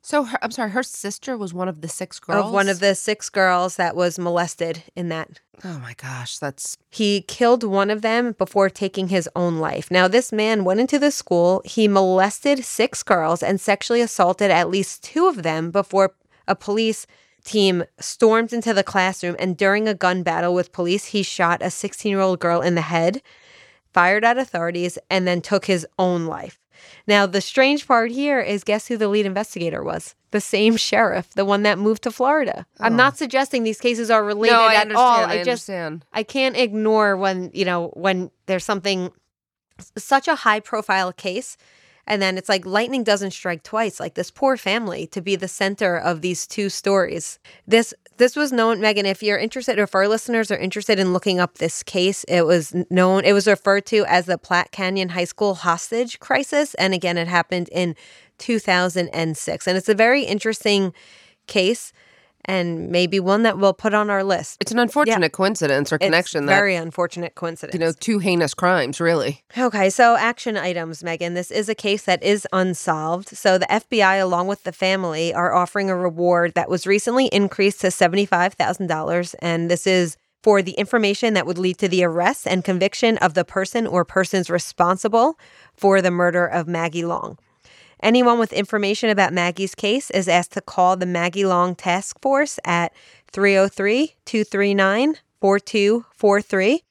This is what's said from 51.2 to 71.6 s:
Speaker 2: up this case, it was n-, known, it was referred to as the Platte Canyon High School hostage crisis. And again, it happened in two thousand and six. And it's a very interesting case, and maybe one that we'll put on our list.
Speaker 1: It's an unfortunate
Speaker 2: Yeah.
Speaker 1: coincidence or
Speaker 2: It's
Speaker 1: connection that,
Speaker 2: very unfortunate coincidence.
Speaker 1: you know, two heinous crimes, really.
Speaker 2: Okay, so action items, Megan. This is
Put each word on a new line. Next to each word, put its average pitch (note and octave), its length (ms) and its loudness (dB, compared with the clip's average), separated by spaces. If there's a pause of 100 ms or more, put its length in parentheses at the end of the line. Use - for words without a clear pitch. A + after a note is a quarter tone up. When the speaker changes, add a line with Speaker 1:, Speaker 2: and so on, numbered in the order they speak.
Speaker 2:
up F3 180 -2
this - 240 -4
case, F#3 420 -2
it F3 200 2
was E3 300 2
n-, F3+ 160 -2
known, F#3 340 4
it G3+ 80 6
was G3+ 140 2
referred G3+ 400 2
to G#3+ 180 2
as F3 220 2
the F3 100 0
Platte - 340 -2
Canyon F#3+ 400 -4
High F3 140 -2
School G3+ 300 -2
hostage A3+ 640 -4
crisis. C#4+ 540 -2
And F#3+ 180 0
again, F3 240 -2
it E3+ 120 -2
happened F3 440 0
in F3 240 -2 (400)
two A3+ 220 -4
thousand F3+ 500 0
and D#3+ 260 -4
six. - 320 -8
And F#3 120 0
it's F#3 100 -4
a G#3+ 60 4
very A#3+ 300 2
interesting G3+ 680 0 (540)
case, G3+ 460 -2 (540)
and F3 440 -4
maybe F3+ 300 2
one G3 240 2
that G3 140 0
we'll G3 140 4
put G#3 220 -2
on G#3 160 0
our G3 140 0
list. F#3 360 -4
Speaker 1:
It's - 120 -4
an A3+ 80 0
unfortunate A#3 420 2
Speaker 2:
Yeah. D#3+ 60 2
Speaker 1:
coincidence D#3+ 640 0
or D#3 40 0
Speaker 2:
It's D#3 80 0
Speaker 1:
connection E3 420 0
that, G3 80 4
Speaker 2:
very G3 200 2
unfortunate E3+ 600 -6
coincidence. E3 380 -10
Speaker 1:
you F3 60 -4
know, E3 120 0
two G#3+ 260 -2
heinous F3 340 0
crimes, E3+ 480 0
really. D#3+ 440 0 (120)
Speaker 2:
Okay, G#3+ 320 2
so A#3 280 6
action A3+ 400 -2
items, E3 480 -6
Megan. E3+ 300 -6
This F3 180 -6
is G#3 160 -2